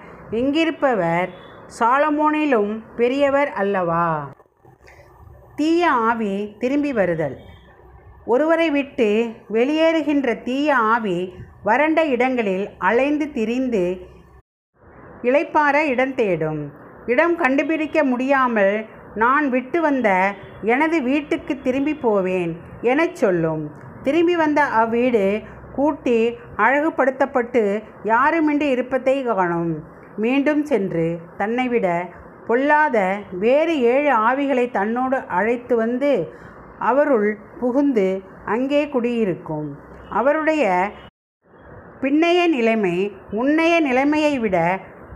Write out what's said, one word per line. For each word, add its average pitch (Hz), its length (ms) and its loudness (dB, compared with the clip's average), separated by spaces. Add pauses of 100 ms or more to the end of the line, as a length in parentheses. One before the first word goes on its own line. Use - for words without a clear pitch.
(300)
இங்கிருப்பவர் 247 1000 0 (500)
சாலமோனிலும் 285 1040 0 (140)
பெரியவர் 277 560 0
அல்லவா? 170 760 -2 (1300)
தீய 330 340 2
ஆவி 220 680 -2
திரும்பி 277 340 0
வருதல். 170 440 -2 (880)
ஒருவரை 320 440 2
விட்டு 233 600 0 (160)
வெளியேறுகின்ற 285 960 0
தீய 269 340 0
ஆவி 214 560 0 (300)
வறண்ட 311 420 2
இடங்களில் 233 640 0 (100)
அலைந்து 277 540 0
திரிந்து 220 680 -2 (1200)
இளைப்பாற 262 520 2
இடம் 269 400 0
தேடும். 156 560 -2 (360)
இடம் 320 300 2
கண்டுபிடிக்க 302 680 0
முடியாமல், 240 840 0 (280)
"நான் 269 340 2
விட்டு 254 320 -2
வந்த 214 540 2 (280)
எனது 294 400 0
வீட்டுக்கு 285 580 -4
திரும்பி 277 360 -2
போவேன்" 185 600 0 (260)
எனச் 311 340 0
சொல்லும். 160 540 0 (320)
திரும்பி 339 340 2
வந்த 302 280 2
அவ்வீடு 220 800 0 (300)
கூட்டி 240 640 0 (200)
அழகுபடுத்தப்பட்டு 254 1300 0 (220)
யாருமின்றி 294 580 2
இருப்பதை 262 600 0
காணும். 170 600 -2 (340)
மீண்டும் 277 480 0
சென்று 170 540 -2 (180)
தன்னை 240 320 -2
விட 180 400 0 (380)
பொல்லாத 247 720 2 (140)
வேறு 277 480 2
ஏழு 262 360 2
ஆவிகளை 254 540 0
தன்னோடு 247 460 -2
அழைத்து 233 600 -2
வந்து 240 560 0 (460)
அவருள் 226 600 2 (220)
புகுந்து 233 600 0 (220)
அங்கே 269 440 0
குடியிருக்கும். 190 880 -4 (340)
அவருடைய 262 800 0 (1120)
பின்னைய 339 480 2
நிலைமை 214 640 0 (180)
முன்னைய 311 500 2
நிலைமையை 294 580 2
விட 185 420 0 (360)